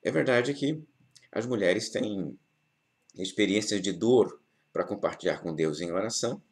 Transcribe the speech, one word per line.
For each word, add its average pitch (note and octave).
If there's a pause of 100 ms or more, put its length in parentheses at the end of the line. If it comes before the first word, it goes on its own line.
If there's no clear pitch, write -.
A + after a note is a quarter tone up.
É -
verdade C3
que D#3 (480)
as A2+
mulheres G#2
têm G2 (800)
experiências G2+
de G2
dor A2 (320)
para F2+
compartilhar F2+
com E2
Deus D#2
em E2+
oração A#2